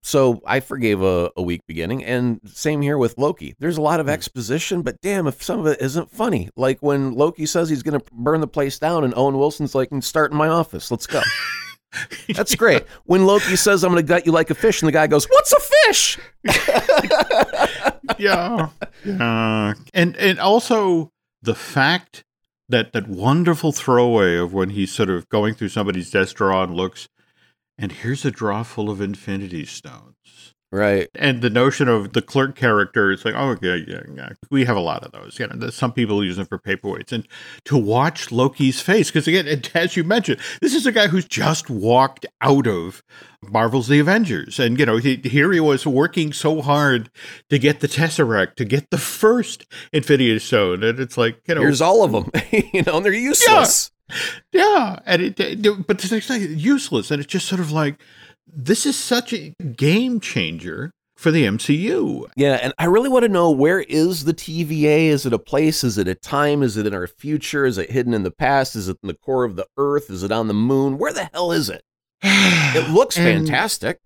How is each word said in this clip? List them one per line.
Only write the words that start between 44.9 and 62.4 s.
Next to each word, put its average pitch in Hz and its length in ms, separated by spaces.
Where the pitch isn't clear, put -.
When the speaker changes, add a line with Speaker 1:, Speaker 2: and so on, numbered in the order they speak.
Speaker 2:
he, 131 200
here 143 340
he 175 80
was 147 260
working 151 480
so 156 280
hard 139 500
to 143 80
get 147 220
the - 60
Tesseract, 131 680
to 120 100
get 135 240
the 175 80
first - 680
Infinity 127 480
Stone. 98 440
And 117 160
it's 127 180
like, 117 280
you 170 80
know, 147 80
Speaker 1:
Here's 143 200
all 196 220
of 139 120
'em. 95 160
<laughs> 214 120
You 185 80
know, 175 160
and 190 80
they're 196 80
useless. 302 800
Speaker 2:
Yeah. - 80
Yeah. 370 520
And 180 160
it, 185 180
it, 208 460
but - 180
it's 214 280
like 233 100
useless. 160 720
And 143 100
it's - 100
just 185 160
sort 185 140
of 151 100
like, 151 300
this 151 300
is 277 120
such 240 360
a 151 200
game 214 440
changer 87 720
for - 160
the 156 140
M 101 140
C - 140
U. - 480
Speaker 1:
Yeah, 135 260